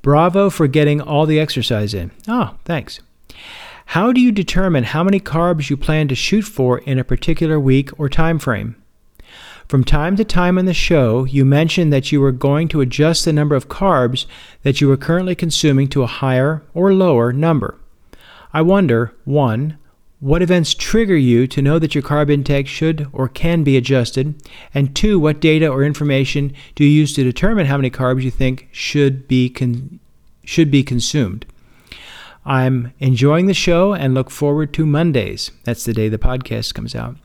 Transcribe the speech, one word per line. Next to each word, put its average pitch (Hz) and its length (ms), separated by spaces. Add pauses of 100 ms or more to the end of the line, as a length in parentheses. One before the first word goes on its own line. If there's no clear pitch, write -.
"Bravo 175 480
for 160 180
getting 147 340
all 151 240
the 156 140
exercise 110 540
in." 92 180 (160)
Oh, 226 280 (100)
thanks. 151 340 (880)
"How 208 240
do 254 100
you 247 100
determine 185 540
how 160 180
many 196 160
carbs 160 500
you 143 80
plan 151 300
to 131 80
shoot 202 280
for 127 360
in 135 180
a 127 60
particular 156 560
week 135 400
or 143 100
time 165 300
frame? 113 360 (920)
From 131 160
time 160 340
to 220 60
time 180 340
on 185 80
the 180 80
show, 131 520
you 135 200
mentioned 156 460
that 135 200
you 143 100
were 139 100
going 143 380
to 147 120
adjust 147 440
the 160 80
number 147 220
of - 140
carbs 131 560 (360)
that 135 180
you 143 80
were 135 100
currently 180 380
consuming 143 540
to 135 140
a 117 40
higher 135 560 (100)
or 190 200
lower 131 400
number. 151 420 (760)
I 156 80
wonder, 160 520 (100)
one, 139 540 (420)
what 151 220
events 175 320
trigger 208 440
you 127 300
to 139 140
know 151 180
that 156 160
your 139 80
carb 147 260
intake 139 380
should 156 440
or 131 160
can 165 360
be 139 140
adjusted? 131 580 (380)
And 139 200
two, 202 240
what 151 240
data 156 260
or 135 160
information 143 680 (220)
do 147 80
you 143 60
use 151 240
to 139 100
determine 165 420
how 139 120
many 131 120
carbs 127 320
you 131 100
think 127 400
should 135 560
be 127 220
con-, 127 500 (440)
should 156 280
be 135 120
consumed? 120 640 (1000)
I'm 131 540
enjoying 139 480
the 190 60
show 180 400
and 139 200
look 131 160
forward 147 440
to 160 120
Mondays." 143 680 (120)
That's 117 220
the 117 80
day 110 160
the 107 80
podcast 123 560
comes 117 200
out. 120 320